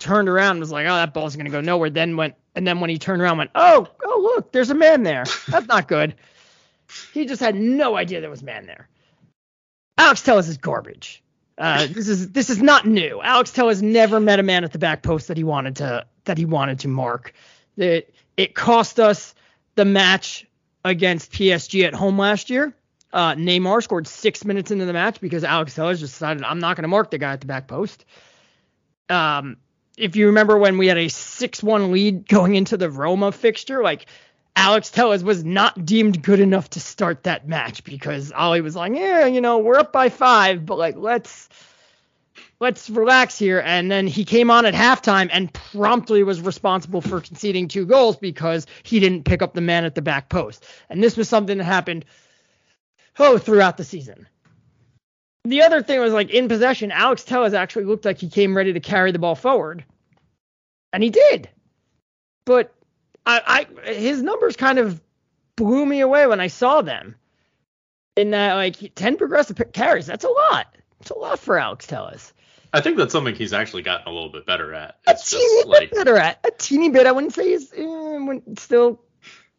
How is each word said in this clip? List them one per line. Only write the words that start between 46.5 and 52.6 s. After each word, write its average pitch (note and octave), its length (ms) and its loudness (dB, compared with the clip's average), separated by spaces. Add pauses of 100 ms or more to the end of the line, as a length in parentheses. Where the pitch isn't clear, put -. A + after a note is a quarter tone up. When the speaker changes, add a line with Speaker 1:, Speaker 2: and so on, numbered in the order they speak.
Speaker 1:
for F3 220 -6
conceding F#3 460 -6
two F#3+ 180 -4
goals A#3 320 4
because E3 480 -6 (160)
he A3+ 180 0
didn't F#3 240 2
pick F3+ 160 2
up F3 140 -4
the E3+ 80 -4
man E3+ 220 0
at E3 100 -6
the D#3 80 -6
back C#3+ 260 -4
post. - 380 -8 (240)
And F#3 120 -2
this A3+ 140 2
was A3+ 120 -2
something G3+ 300 0
that F#3 60 -6
happened, F3 400 -4 (1120)